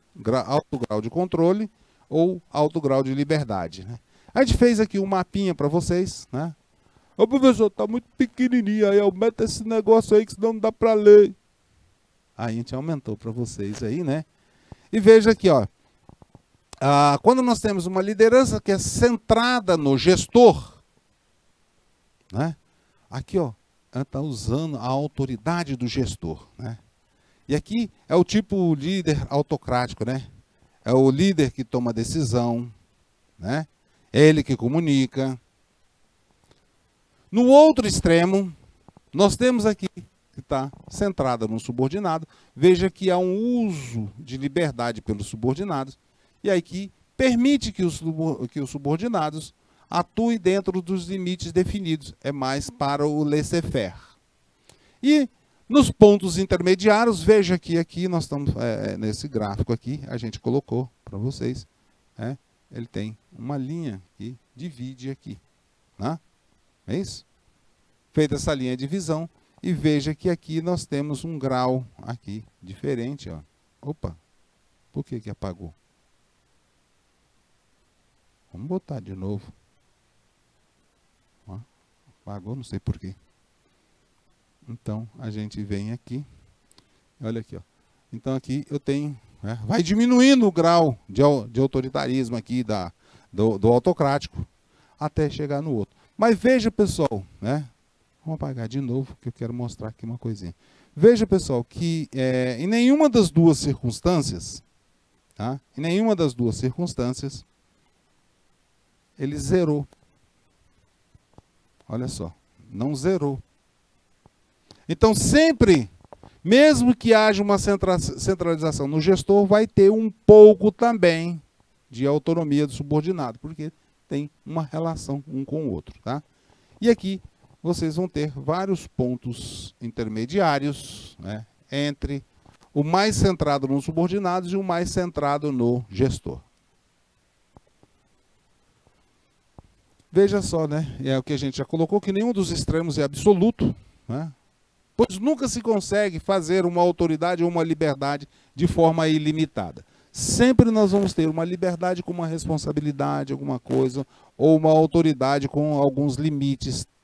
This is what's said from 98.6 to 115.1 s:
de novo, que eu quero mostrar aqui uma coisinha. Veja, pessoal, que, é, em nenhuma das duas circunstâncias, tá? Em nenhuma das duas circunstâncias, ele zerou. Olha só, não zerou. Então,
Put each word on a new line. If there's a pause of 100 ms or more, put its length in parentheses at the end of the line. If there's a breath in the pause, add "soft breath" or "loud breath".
de
novo,
que
eu
quero
mostrar
aqui
uma
coisinha. (400 soft breath)
Veja,
pessoal,
que,
é,
em
nenhuma
das
duas
circunstâncias, (720)
tá? (160)
Em
nenhuma
das
duas
circunstâncias, (1700)
ele
zerou. (2000)
Olha
só, (380)
não
zerou. (1500 soft breath)
Então,